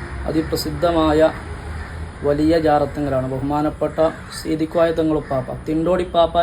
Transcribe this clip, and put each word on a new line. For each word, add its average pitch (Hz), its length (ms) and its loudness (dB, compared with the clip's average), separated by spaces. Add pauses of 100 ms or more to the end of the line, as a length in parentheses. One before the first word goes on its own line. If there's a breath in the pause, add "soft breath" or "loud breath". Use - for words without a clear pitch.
(280)
അതിപ്രസിദ്ധമായ 156 920 2 (1040)
വലിയ 151 260 4 (140)
ജാറത്തുങ്കലാണ്. 143 680 2
ബഹുമാനപ്പെട്ട 147 680 -2 (400)
സീതിക്കോയ 160 500 0 (100)
തങ്ങളുപ്പാപ്പ, 147 500 0 (180)
തിണ്ടോടിപ്പാപ്പ 170 760 2